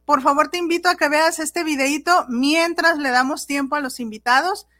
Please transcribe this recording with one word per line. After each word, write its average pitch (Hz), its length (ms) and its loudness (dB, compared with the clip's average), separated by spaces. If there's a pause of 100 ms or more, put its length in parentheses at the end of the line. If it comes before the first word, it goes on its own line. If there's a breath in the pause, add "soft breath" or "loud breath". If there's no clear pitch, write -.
por 285 180 2
favor, 294 280 2
te 359 80 -6
invito 339 300 0
a 359 80 2
que 311 120 0
veas 320 320 2
este 320 240 -4
videíto 294 640 0
mientras 330 720 0
le 285 120 -4
damos 254 360 0
tiempo 277 280 -4
a 294 60 -2
los 262 180 -8
invitados 254 680 -2 (120)